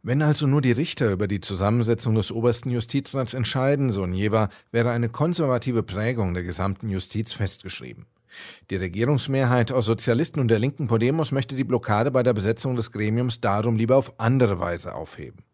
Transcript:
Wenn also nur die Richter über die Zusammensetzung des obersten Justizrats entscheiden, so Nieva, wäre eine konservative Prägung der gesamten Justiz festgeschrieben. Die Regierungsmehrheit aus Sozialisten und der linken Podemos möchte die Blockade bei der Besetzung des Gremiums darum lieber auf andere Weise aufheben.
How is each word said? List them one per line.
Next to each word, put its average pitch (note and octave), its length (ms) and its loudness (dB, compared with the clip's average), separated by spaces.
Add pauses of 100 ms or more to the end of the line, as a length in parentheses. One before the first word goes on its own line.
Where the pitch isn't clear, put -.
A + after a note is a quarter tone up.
Wenn C3+ 220 0
also D3+ 240 2
nur C#3 160 4
die B2 100 4
Richter B2+ 380 0
über G2 160 0
die G2 140 -2
Zusammensetzung A2 720 2
des A2 160 0
obersten A#2 400 0
Justizrats C3 640 -4
entscheiden, C3+ 560 0
so G2 160 -2
Nieva, G2+ 420 0 (220)
wäre A#2 220 0
eine A#2 160 0
konservative C3 720 0
Prägung G#2 520 -2
der F2+ 100 -4
gesamten F#2+ 440 -4
Justiz G2+ 440 -4
festgeschrieben. - 760 -8 (640)
Die G2 60 -2
Regierungsmehrheit B2 960 2
aus B2 140 0
Sozialisten A#2 520 0
und B2+ 100 2
der A2 120 4
linken C#3 260 -2
Podemos B2 460 2
möchte C3+ 240 -2
die C3 80 0
Blockade A#2 480 0
bei B2+ 100 2
der B2 100 4
Besetzung A2+ 440 0
des A2+ 160 -6
Gremiums A2+ 480 -2
darum G#2+ 340 0
lieber A2+ 220 4
auf - 240 0
andere A2+ 400 4
Weise - 340 -6
aufheben. - 460 -12 (140)